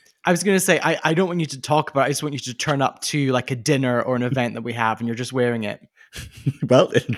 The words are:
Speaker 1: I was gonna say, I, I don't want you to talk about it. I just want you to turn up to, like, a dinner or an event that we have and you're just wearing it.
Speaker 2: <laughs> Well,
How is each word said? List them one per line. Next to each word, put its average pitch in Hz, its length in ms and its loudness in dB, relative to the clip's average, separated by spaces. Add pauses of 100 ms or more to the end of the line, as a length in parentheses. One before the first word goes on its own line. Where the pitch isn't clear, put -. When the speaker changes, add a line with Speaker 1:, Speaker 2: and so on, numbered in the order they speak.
(240)
Speaker 1:
I 175 60 2
was 175 120 2
gonna 190 160 2
say, 175 240 2
I, 160 220 0
I 160 80 2
don't 180 160 2
want 175 120 -2
you 156 60 -2
to 135 140 -12
talk 151 300 0
about 135 120 2
it. - 20 4
I 127 40 2
just - 140 -2
want 147 100 -6
you 139 60 -6
to 123 160 -10
turn 143 260 -2
up - 220 0
to, 143 280 0
like, 127 200 0
a 131 60 -2
dinner 123 440 0
or 127 160 -2
an 120 60 -2
event 120 320 -2
that 113 80 -8
we 117 100 -6
have 110 280 0
and 120 60 -4
you're 117 80 -4
just 123 200 -8
wearing 120 300 0
it. 104 220 -10 (260)
Speaker 2:
<laughs> - 160 -12 (400)
Well, 135 240 6 (260)